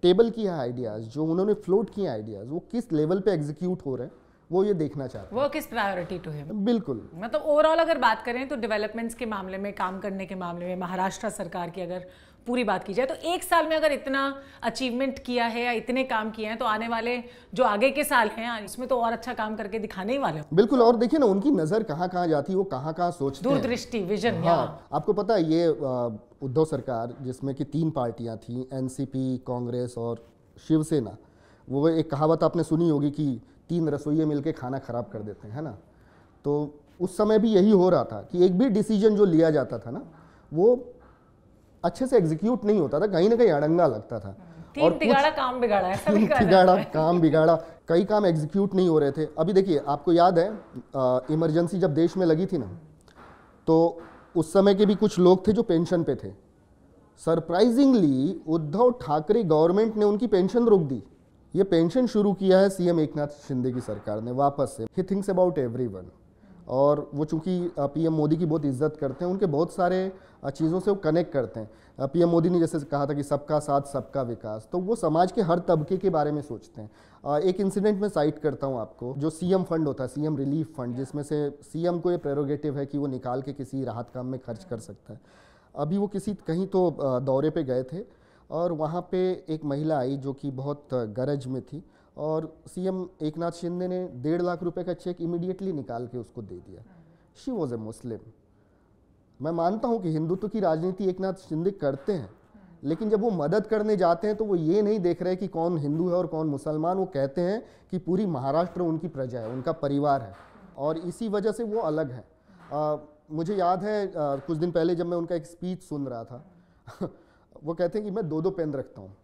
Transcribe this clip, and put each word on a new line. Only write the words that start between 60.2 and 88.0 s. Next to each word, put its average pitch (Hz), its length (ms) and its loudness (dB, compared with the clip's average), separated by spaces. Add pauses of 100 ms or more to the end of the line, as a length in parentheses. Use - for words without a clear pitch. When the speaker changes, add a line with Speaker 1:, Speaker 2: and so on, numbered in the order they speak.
Speaker 1:
पेंशन 208 380 2
रोक 214 160 6
दी। 135 220 -4 (520)
ये 185 100 4
पेंशन 175 420 2
शुरू 208 260 2
किया 185 260 4
है 196 120 6
सीएम 175 300 2
एकनाथ 147 260 -2
शिंदे 131 460 -4
की 123 80 -4
सरकार 107 400 -6
ने 117 100 -8
वापस 139 460 0
से। 113 100 -8
He 185 260 -4
thinks 196 260 -2
about 180 200 4
everyone। 117 460 -4 (640)
और 143 460 2
वो 143 100 -2
चूंकि, 175 540 -2
अ, 143 80 0
पीएम 160 260 0
मोदी 156 240 2
की 170 100 0
बहुत 156 180 0
इज्जत 147 360 -2
करते 135 240 -4
हैं, 180 80 -2
उनके 196 140 -2
बहुत 160 260 0
सारे 185 400 0 (340)
अ, 139 40 -4
चीज़ों 160 300 0
से 196 100 -2
वो 196 60 2
कनेक्ट 160 360 0
करते 113 280 -4
हैं। 107 100 -12 (300)
अ, 135 60 -4
पीएम 170 220 4
मोदी 170 220 4
ने 175 100 2
जैसे 165 200 0
कहा 143 260 -2
था 147 80 -2
कि 143 80 -2
सबका 151 360 -2
साथ, 143 240 0
सबका 139 400 -6
विकास, 110 500 -8
तो 175 60 -2
वो 190 180 -2
समाज 170 360 2
के 226 100 0
हर 175 160 2
तबके 175 380 0
के 185 140 0
बारे 151 220 0
में 147 100 -4
सोचते - 380 -14
हैं। 107 100 -14 (340)
अ, 143 140 0
एक 185 220 2
इंसिडेंट 196 420 0
मैं 208 60 0
साइट 151 300 0
करता 139 280 -2
हूँ 131 140 -4
आपको, 123 380 -10
जो 151 120 0
सीएम 180 320 0
फंड 160 240 0
होता 135 180 -4
है, 123 40 -6
सीएम 151 280 -2
रिलीफ 139 400 -4
फंड, 123 200 -6
जिसमें 139 260 -6
से 147 400 -4
सीएम 175 380 -4
को 175 100 0
ये 175 60 0
प्रेरोगेटिव 143 640 -2
है 139 80 -4
कि 143 120 -6
वो 143 80 -2
निकाल 127 360 -4
के 139 100 -10
किसी 135 320 -8
राहत 117 300 -8
काम 123 120 -8
में 127 140 -8
खर्च 113 240 -12
कर 117 140 -10
सकता - 340 -18
है। 110 80 -18 (560)
अभी 151 220 -2
वो 202 80 0
किसी, 202 280 -4
कहीं 185 320 -4
तो, 185 240 2
अ, 135 280 -2
दौरे 135 320 2
पे 156 140 -2
गए 127 180 -2
थे 156 160 -10 (520)